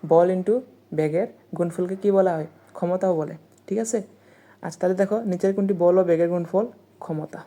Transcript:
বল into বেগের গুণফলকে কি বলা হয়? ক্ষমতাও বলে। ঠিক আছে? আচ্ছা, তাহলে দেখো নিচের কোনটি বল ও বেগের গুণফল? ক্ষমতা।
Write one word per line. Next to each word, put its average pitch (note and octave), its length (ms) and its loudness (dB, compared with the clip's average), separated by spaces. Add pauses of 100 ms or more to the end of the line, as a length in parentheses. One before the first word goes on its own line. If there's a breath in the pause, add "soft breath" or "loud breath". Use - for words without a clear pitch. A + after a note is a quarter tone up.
(120)
বল F3 240 8
into F#3 180 0 (440)
বেগের D#3+ 300 0 (280)
গুণফলকে F3+ 460 -2
কি G#3 140 2
বলা F#3 200 4
হয়? D#3 120 -6 (280)
ক্ষমতাও F#3 440 0
বলে। D#3+ 140 -6 (320)
ঠিক G3 180 -4
আছে? A3+ 140 -4 (640 soft breath)
আচ্ছা, E3 160 -10
তাহলে F#3 220 0
দেখো G3+ 140 0 (140)
নিচের F#3 260 0
কোনটি G3+ 260 0
বল F3 180 6
ও - 40 4
বেগের E3+ 300 2
গুণফল? F3+ 320 -2 (380)
ক্ষমতা। - 420 -10